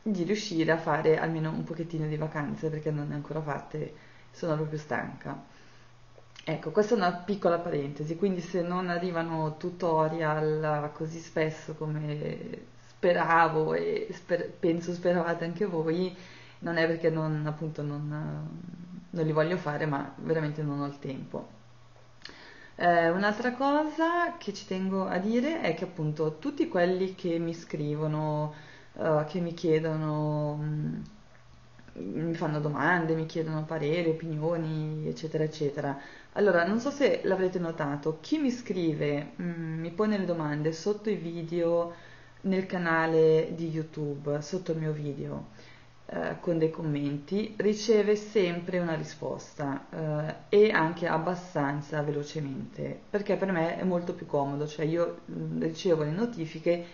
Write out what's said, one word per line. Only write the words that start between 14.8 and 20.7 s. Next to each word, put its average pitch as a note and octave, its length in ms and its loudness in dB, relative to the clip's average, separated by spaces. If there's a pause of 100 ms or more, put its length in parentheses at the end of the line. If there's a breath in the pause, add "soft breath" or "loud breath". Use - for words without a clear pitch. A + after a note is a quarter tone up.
speravate E3+ 520 2
anche E3+ 200 -2
voi, F3 480 0 (460 loud breath)
non E3 160 -2
è E3 100 4
perché E3 240 2
non, D#3 380 0
appunto, D3+ 340 -4
non, D3+ 680 -4 (600)
non D#3+ 160 0
li D#3 60 2
voglio D#3 260 4
fare, D3 280 -2
ma C#3 320 -2
veramente D#3 460 0
non C#3+ 180 -2